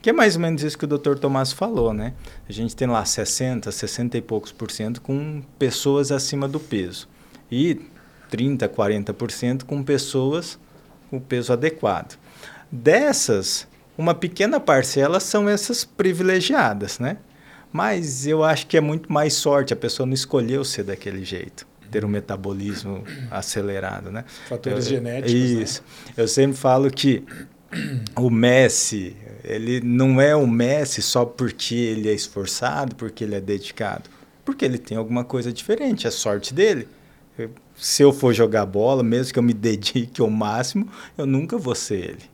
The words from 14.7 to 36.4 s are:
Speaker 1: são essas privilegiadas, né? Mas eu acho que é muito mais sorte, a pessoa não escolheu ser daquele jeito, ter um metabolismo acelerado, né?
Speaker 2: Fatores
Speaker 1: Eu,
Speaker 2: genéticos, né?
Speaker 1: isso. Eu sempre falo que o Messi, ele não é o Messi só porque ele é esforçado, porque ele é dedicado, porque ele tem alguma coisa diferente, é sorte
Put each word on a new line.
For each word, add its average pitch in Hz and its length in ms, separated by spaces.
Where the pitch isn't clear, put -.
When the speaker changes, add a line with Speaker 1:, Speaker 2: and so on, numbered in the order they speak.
Speaker 1:
são 208 280
essas 208 380
privilegiadas, 180 1120
né? 147 200
Mas 160 540
eu 156 180
acho 156 220
que - 100
é 160 60
muito 151 320
mais 151 200
sorte, 143 380
a 120 60
pessoa 120 280
não 131 80
escolheu 131 520
ser - 180
daquele 95 400
jeito, - 420
ter 107 140
um 104 40
metabolismo 98 960
acelerado, 98 800
né? 113 140
Speaker 2:
Fatores 127 380
Speaker 1:
Eu, 135 120
Speaker 2:
genéticos, 120 360
né? 120 300
Speaker 1:
isso. - 200
Eu 113 100
sempre 135 300
falo 135 340
que 135 320
o 123 140
Messi, 113 840
ele 117 380
não 127 400
é 147 140
o 147 120
Messi 123 540
só 120 240
porque 120 500
ele 110 340
é 107 40
esforçado, 120 840
porque 113 280
ele 104 120
é 98 60
dedicado, 98 680
porque 277 180
ele 127 140
tem - 200
alguma 117 260
coisa 123 280
diferente, 233 560
é 113 40
sorte 104 420